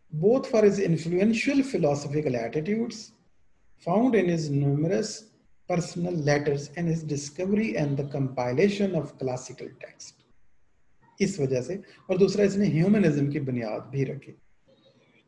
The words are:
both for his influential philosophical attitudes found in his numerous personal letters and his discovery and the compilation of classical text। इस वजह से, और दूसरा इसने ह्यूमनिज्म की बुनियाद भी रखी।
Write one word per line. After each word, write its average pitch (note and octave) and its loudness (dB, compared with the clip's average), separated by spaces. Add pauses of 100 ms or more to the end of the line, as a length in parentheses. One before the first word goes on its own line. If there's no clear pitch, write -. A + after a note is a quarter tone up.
(140)
both A3 2
for A3 4
his G3+ 4
influential G3 2
philosophical C#3+ 0
attitudes D#3 -4 (880)
found A3+ 2
in F3+ 4
his D#3+ 0
numerous D3 0 (560)
personal F3 -2 (160)
letters C#3+ 0
and E3+ -2
his D#3+ -2
discovery F#3+ -2
and C#3+ 0
the C#3 -2 (100)
compilation D3 0
of - -12
classical B2+ -8 (160)
text। - -20 (960)
इस F#3+ 0
वजह B2+ 0
से, F#3+ -8 (280)
और F#3 0
दूसरा G3 4
इसने G3 2
ह्यूमनिज्म D#3 2
की D3 -2
बुनियाद A#2 -6
भी C3+ -2
रखी। C3+ -8 (920)